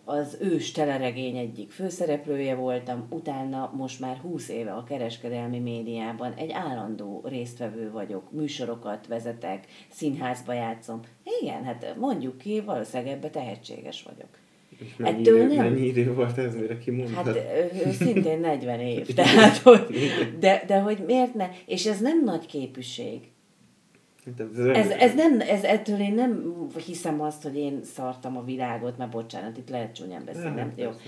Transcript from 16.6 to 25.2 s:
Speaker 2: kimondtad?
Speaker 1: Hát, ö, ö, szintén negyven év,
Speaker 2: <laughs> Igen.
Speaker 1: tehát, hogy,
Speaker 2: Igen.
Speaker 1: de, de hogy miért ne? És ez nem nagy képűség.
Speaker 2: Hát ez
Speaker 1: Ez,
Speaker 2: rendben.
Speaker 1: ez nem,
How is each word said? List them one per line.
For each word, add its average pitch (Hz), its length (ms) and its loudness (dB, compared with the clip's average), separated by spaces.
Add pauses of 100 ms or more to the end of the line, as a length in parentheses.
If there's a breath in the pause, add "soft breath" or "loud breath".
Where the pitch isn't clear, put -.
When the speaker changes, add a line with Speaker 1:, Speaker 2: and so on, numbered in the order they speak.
Speaker 2:
kimondtad? 123 480 -4
Speaker 1:
Hát, 110 100 0
ö, 160 520 0
ö, - 40 2
szintén 165 480 2
negyven 123 400 -2
év, 123 180 -2
Speaker 2:
<laughs> - 100 -6
Igen. 131 60 -4 (100)
Speaker 1:
tehát, 208 320 10
hogy, 233 340 12
Speaker 2:
Igen. 143 500 0
Speaker 1:
de, 190 260 6
de 196 140 4
hogy 202 260 -2
miért 247 280 2
ne? 190 140 -4 (180 loud breath)
És 185 200 -4
ez 202 140 0
nem 302 240 2
nagy 165 220 -2
képűség. 123 720 -8 (1040)
Speaker 2:
Hát 123 160 -14
ez 110 180 -6
Speaker 1:
Ez, 123 80 2
Speaker 2:
rendben. 196 320 4
Speaker 1:
ez 233 160 8
nem, 294 260 6